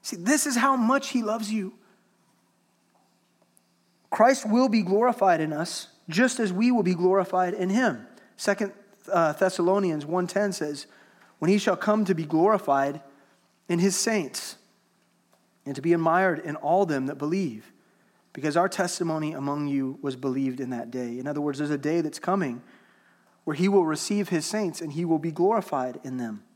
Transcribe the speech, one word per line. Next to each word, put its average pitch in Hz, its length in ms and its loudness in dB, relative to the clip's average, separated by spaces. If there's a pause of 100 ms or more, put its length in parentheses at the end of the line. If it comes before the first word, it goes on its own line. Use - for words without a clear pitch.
See, - 140 -10
this 247 300 0
is 269 100 -2
how 269 200 4
much 262 320 2
he 240 140 -2
loves 214 280 -4
you. 208 220 -4 (2500)
Christ 254 360 4
will 240 220 4
be 214 140 2
glorified 196 580 2
in 156 120 -2
us, 160 360 -6 (220)
just 247 280 2
as 208 140 0
we 226 180 2
will 233 120 2
be 180 120 2
glorified 185 600 2
in 190 160 -2
him. 202 360 0 (300)
Second 196 360 -2 (380)
uh, 165 220 4
Thessalonians 180 720 0
one 180 220 -2
ten 196 260 -2
says, 151 340 -6 (520)
"When 160 120 2
he 208 80 6
shall 196 180 2
come 214 280 2
to 185 100 2
be 160 100 -2
glorified 156 760 2 (680)
in 170 120 0
his 185 180 2
saints, - 600 -4 (1080)
and 139 100 -8
to 131 80 -8
be 170 120 4
admired 165 460 2
in 151 160 -6
all 175 280 2
them 139 220 -2
that 143 100 -6
believe, 147 560 -4 (640)
because 147 240 -2
our 185 100 2
testimony 165 640 -2
among 143 360 -4
you 135 340 -2
was 135 140 -4
believed 131 440 -4
in 127 100 -6
that 120 200 -8
day." 123 280 -6
In 127 80 -8
other 147 140 -4
words, 143 180 -4
there's 147 120 -2
a 147 80 -2
day 156 240 0
that's 151 160 -6
coming 165 440 -2 (840)
where 151 100 -4
he 180 140 2
will 196 180 6
receive 175 420 -2
his 156 160 0
saints 202 360 -4
and 156 120 -8
he 165 120 -4
will 160 160 2
be 165 100 -4
glorified 151 720 0
in 127 140 -8
them. 110 260 -6 (140)